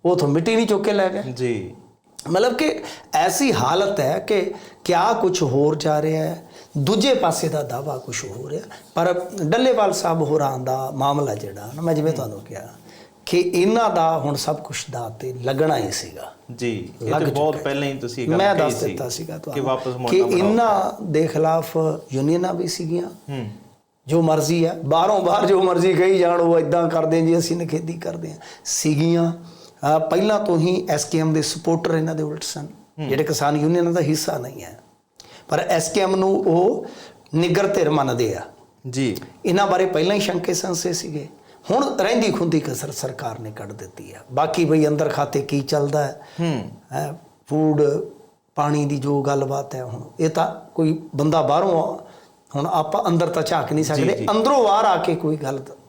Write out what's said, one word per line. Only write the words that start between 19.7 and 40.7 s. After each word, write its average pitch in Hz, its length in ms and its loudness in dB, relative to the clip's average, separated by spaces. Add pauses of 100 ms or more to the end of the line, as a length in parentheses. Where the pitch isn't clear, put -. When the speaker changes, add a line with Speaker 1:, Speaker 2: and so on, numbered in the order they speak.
Speaker 1:
ਕਿ 185 120 4
Speaker 2:
ਮੁੜਨਾ - 40 4
ਬੜਾ 180 120 2
Speaker 1:
ਇਹਨਾਂ 220 300 4
Speaker 2:
ਔਖਾ 196 220 2
ਹੈ। - 120 -10
Speaker 1:
ਦੇ 156 260 0
ਖਿਲਾਫ 160 500 0 (360)
ਯੂਨੀਅਨਾਂ 170 400 0
ਵੀ 175 140 -4
ਸੀਗੀਆਂ। 175 420 -4 (200)
Speaker 2:
ਹੂੰ। 123 200 -6 (580)
Speaker 1:
ਜੋ 165 140 2
ਮਰਜ਼ੀ 160 440 2
ਆ, 170 100 -2 (100)
ਬਾਹਰੋਂ 185 360 2
ਬਾਹਰ 180 240 2
ਜੋ 185 180 4
ਮਰਜ਼ੀ 180 300 4
ਕਹੀ 185 260 4
ਜਾਣ, 175 220 4
ਉਹ 170 180 6
ਏਦਾਂ 165 300 2
ਕਰਦੇ 165 320 2
ਜੀ, 165 160 4
ਅਸੀਂ 170 200 0
ਨਿਖੇਧੀ 165 360 -4
ਕਰਦੇ 165 380 -8
ਹਾਂ, 156 60 -16 (280)
ਸੀਗੀਆਂ। 165 680 2
ਅਹ, - 680 -2
ਪਹਿਲਾਂ 202 400 2
ਤੋਂ 175 200 2
ਹੀ 180 300 2
ਐਸ 151 160 0
ਕੇ 160 140 0
ਐਮ 160 140 2
ਦੇ 156 80 2
ਸਪੋਰਟਰ 165 520 0
ਇਹਨਾਂ 160 220 0
ਦੇ 156 80 -4
ਉਲਟ 151 200 -6
ਸਨ, 147 240 -10 (320)
Speaker 2:
ਹੂੰ। 151 80 -6
Speaker 1:
ਜਿਹੜੇ 135 160 0
ਕਿਸਾਨ 147 340 0
ਯੂਨੀਅਨਾਂ 170 340 2
ਦਾ 175 100 2
ਹਿੱਸਾ 151 360 0
ਨਹੀਂ 123 260 -10
ਹੈ, - 160 -18 (720)
ਪਰ 156 100 0
ਐਸ 165 320 0
ਕੇ 202 100 0
ਐਮ 190 140 2
ਨੂੰ 190 240 2
ਉਹ 180 460 2 (500)
ਨਿੱਗਰ 175 320 2
ਧਿਰ 175 220 2
ਮੰਨਦੇ 123 460 0
ਆ। - 60 -8 (480)
Speaker 2:
ਜੀ। 123 280 -2 (280)
Speaker 1:
ਇਹਨਾਂ 196 220 2
ਬਾਰੇ 185 180 2
ਪਹਿਲਾਂ 180 300 2
ਹੀ 202 60 2
ਸ਼ੰਕੇ 180 320 -2
ਸੰਸ਼ੇ 175 400 -2